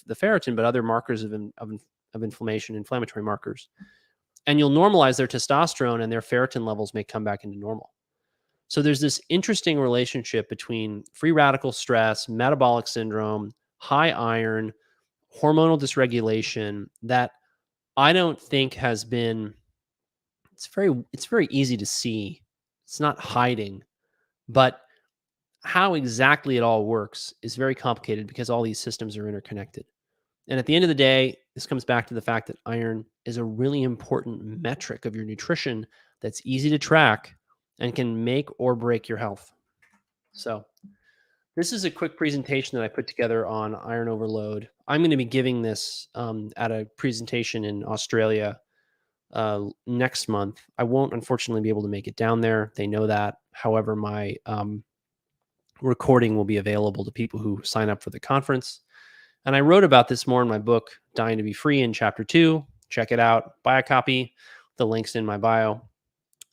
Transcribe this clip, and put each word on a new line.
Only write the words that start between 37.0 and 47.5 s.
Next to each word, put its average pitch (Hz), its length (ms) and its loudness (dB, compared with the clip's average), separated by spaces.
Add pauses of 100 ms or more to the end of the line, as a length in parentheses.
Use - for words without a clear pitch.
and 120 140 -2
can 117 300 -2
make 135 240 -2 (100)
or 123 160 2
break 117 340 -2
your 110 100 -4
health. 104 340 -8 (800)
So 107 320 -10 (920)
this 175 180 -4
is 202 120 -6
a 165 60 -2
quick - 260 -6
presentation 139 600 -2
that 117 80 -2
I 107 40 -4
put - 180 -6
together 113 400 -2
on 107 300 -6
iron 117 320 -6
overload. 110 600 -6 (200)
I'm 147 120 0
gonna 160 160 4
be 131 80 0
giving 123 380 0
this, - 540 -6
um, 110 400 -8
at 113 160 -4
a 110 240 -6
presentation 117 680 -4